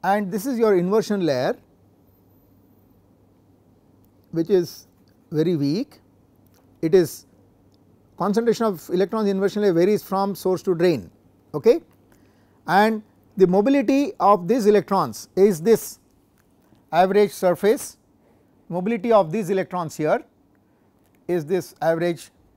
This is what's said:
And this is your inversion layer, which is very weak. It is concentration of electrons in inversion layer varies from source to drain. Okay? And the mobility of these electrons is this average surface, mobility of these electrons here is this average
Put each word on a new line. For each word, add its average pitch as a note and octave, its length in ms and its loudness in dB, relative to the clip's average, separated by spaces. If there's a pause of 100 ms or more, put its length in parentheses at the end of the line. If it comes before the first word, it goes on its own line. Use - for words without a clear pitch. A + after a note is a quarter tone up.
And G3 280 0
this G#3 140 -6
is B3+ 140 -4
your G#3+ 180 4
inversion G3 480 0
layer, C#3+ 320 0 (2750)
which E3 180 -4
is F3+ 380 -2 (440)
very D#3+ 240 -2
weak. D3 440 -4 (840)
It E3 120 0
is F3 320 2 (920)
concentration A3 480 0
of F#3+ 240 -4
electrons G3+ 380 -2
in G3 100 -2
inversion G3+ 260 -2
layer G3 100 2
varies F#3 300 2
from G3 320 -4
source F#3 260 -4
to F#3 140 -2
drain. D#3+ 340 0 (440)
Okay? A3+ 280 2 (840)
And G#3+ 340 2 (360)
the F#3 100 6
mobility C4+ 720 2
of F#3 280 2
these A3 200 2
electrons F#3+ 680 0
is F#3 260 2
this - 380 0 (920)
average F#3+ 400 2
surface, G3 680 -2 (720)
mobility G3+ 420 -4
of F#3 200 4
these F#3+ 180 -4
electrons F3+ 480 -6
here E3 260 -2 (1040)
is E3+ 200 -4
this F3+ 340 -6
average E3 480 -2 (280)